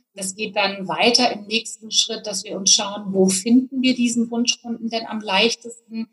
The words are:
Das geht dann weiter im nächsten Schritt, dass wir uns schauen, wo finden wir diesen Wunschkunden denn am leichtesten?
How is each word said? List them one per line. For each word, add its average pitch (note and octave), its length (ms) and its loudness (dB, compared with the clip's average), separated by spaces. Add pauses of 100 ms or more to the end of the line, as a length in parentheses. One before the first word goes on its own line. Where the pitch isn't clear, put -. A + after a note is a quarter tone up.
(140)
Das F#3+ 200 -8
geht G#3+ 220 -6
dann G3 320 -2
weiter A#3 440 4
im G#3 140 -10
nächsten A3 440 -6
Schritt, G#3 360 -2
dass G3+ 180 -6
wir G3 120 -8
uns F#3+ 160 2
schauen, G#3 360 -2
wo F#3+ 200 4
finden B3 540 2
wir B3+ 120 4
diesen A#3+ 360 0
Wunschkunden A#3 580 -2
denn A3+ 180 -4
am A3 140 -8
leichtesten? A3+ 920 -2